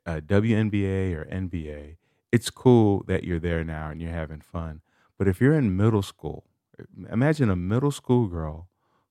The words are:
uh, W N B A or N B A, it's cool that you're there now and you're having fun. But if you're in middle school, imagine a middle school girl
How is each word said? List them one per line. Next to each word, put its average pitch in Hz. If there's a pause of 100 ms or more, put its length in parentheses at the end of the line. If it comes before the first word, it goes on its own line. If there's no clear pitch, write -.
uh, 80
W 104
N 110
B 101
A 95
or 76
N 92
B 82
A, 73 (340)
it's 120
cool 110
that 92
you're 85
there 82
now 78
and 78
you're 82
having 78
fun. 80 (360)
But 95
if 95
you're 131
in 117
middle 107
school, 76 (640)
imagine 139
a 95
middle 110
school 123
girl 80 (420)